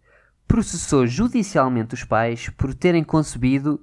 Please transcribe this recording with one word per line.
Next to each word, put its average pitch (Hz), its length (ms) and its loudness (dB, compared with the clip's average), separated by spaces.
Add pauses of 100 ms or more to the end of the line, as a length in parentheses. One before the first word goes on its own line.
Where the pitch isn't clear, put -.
(480)
processou 160 580 0
judicialmente 131 880 0
os - 100 -10
pais 117 460 -2
por 135 240 -4
terem 170 300 2
concebido 139 800 0